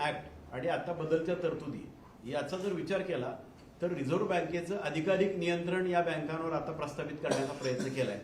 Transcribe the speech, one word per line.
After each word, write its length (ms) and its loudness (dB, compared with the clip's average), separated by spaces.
ॲक्ट 540 -4
आणि 140 -2
आता 240 0
बदलत्या 420 2
तरतुदी 560 -2
याचा 260 -2
जर 160 0
विचार 280 0
केला 360 -2
तर 60 4
रिझर्व्ह 400 2
बँकेचं 500 0
अधिकाधिक 580 4
नियंत्रण 500 2
या 140 4
बँकांवर 520 0
आता 200 0
प्रस्थापित 440 -4
करण्याचा 360 0
प्रयत्न 320 0
केलाय. 400 -2